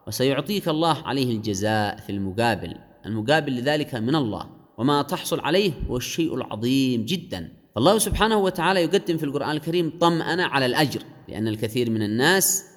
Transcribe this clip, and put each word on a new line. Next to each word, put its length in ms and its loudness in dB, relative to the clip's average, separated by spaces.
وسيعطيك 600 0
الله 360 2
عليه 260 0
الجزاء 680 0
في 140 -12
المقابل. 640 -2
المقابل 500 0
لذلك 400 -2
من 200 0
الله، 300 -2
وما 240 2
تحصل 380 -4
عليه 320 2
هو 80 -2
الشيء 380 -2
العظيم 680 0
جدًا. 460 -6
فالله 220 6
سبحانه 400 2
وتعالى 460 2
يقدم 340 2
في 60 -2
القرآن 280 -2
الكريم 480 0
طمأنة 440 2
على 220 2
الأجر، 360 -2
لأن 200 -4
الكثير 420 -2
من 120 0
الناس 640 2